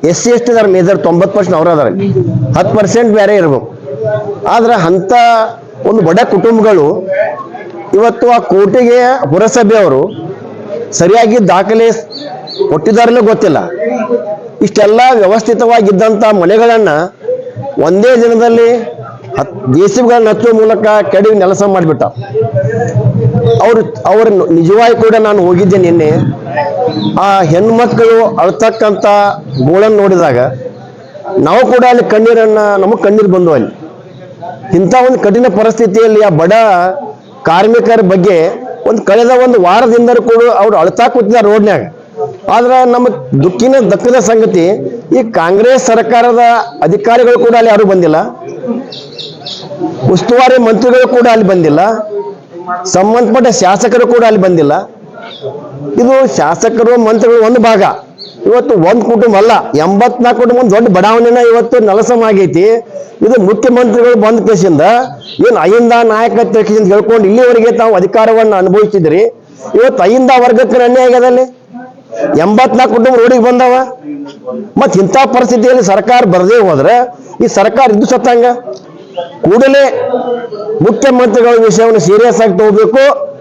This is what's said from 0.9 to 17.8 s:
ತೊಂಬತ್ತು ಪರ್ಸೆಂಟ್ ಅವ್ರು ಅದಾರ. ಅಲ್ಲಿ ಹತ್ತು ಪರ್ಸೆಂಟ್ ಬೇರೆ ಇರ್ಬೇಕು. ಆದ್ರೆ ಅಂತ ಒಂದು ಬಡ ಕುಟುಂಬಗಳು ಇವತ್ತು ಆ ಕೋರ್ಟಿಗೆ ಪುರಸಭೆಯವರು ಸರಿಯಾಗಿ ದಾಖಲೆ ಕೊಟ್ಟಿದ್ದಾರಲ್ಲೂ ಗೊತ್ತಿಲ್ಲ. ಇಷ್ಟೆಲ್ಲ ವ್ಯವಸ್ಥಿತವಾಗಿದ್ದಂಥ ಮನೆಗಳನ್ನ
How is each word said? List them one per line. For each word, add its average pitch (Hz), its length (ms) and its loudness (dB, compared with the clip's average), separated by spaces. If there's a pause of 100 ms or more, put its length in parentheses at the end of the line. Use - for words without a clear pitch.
ತೊಂಬತ್ತು 170 300 0
ಪರ್ಸೆಂಟ್ 180 220 -2
ಅವ್ರು 170 160 0
ಅದಾರ. 143 160 0
ಅಲ್ಲಿ 196 180 -4 (480)
ಹತ್ತು 185 220 -2
ಪರ್ಸೆಂಟ್ 220 400 0
ಬೇರೆ 202 220 2
ಇರ್ಬೇಕು. 139 280 -2 (880)
ಆದ್ರೆ 233 200 2 (140)
ಅಂತ 185 240 -2 (760)
ಒಂದು 214 200 0
ಬಡ 180 100 2 (140)
ಕುಟುಂಬಗಳು 208 540 2 (1080)
ಇವತ್ತು 226 280 0 (100)
ಆ 233 40 2 (120)
ಕೋರ್ಟಿಗೆ 233 480 2 (320)
ಪುರಸಭೆಯವರು 202 680 2 (1000)
ಸರಿಯಾಗಿ 220 380 2 (140)
ದಾಖಲೆ 220 360 0 (840)
ಕೊಟ್ಟಿದ್ದಾರಲ್ಲೂ 233 500 0 (100)
ಗೊತ್ತಿಲ್ಲ. 165 280 0 (1040)
ಇಷ್ಟೆಲ್ಲ 214 360 2 (180)
ವ್ಯವಸ್ಥಿತವಾಗಿದ್ದಂಥ 220 1040 0 (160)
ಮನೆಗಳನ್ನ 220 500 2 (960)